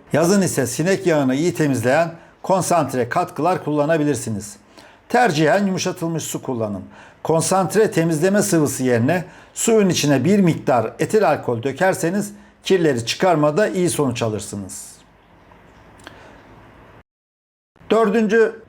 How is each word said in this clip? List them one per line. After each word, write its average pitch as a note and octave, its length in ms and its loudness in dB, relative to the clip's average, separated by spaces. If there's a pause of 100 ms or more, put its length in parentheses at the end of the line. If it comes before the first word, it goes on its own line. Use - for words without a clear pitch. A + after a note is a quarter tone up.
(120)
yazın F3 300 4
ise C#3 240 -2
sinek E3 400 -2
yağını C#3+ 280 2
iyi E3+ 200 0
temizleyen C#3+ 580 0 (300)
konsantre C#3+ 640 0
katkılar F3 560 -2
kullanabilirsiniz. D3 920 -2 (520)
Tercihen F#3 580 2
yumuşatılmış E3 560 -4
su - 200 -10
kullanın. G#2+ 400 -6 (400)
Konsantre F3 680 2
temizleme E3+ 520 0
sıvısı C#3+ 420 0
yerine B2+ 400 2 (300)
suyun G#3+ 340 2
içine C#3 360 2
bir G3+ 140 4
miktar C3+ 600 2
etil F#3+ 300 2
alkol A#2+ 340 -2
dökerseniz F3+ 720 -2 (320)
kirleri D3 420 2
çıkarmada E3 640 2
iyi F3+ 220 -2
sonuç B2 320 -2
alırsınız. G2+ 680 -8 (3000)
Dördüncü A3 800 2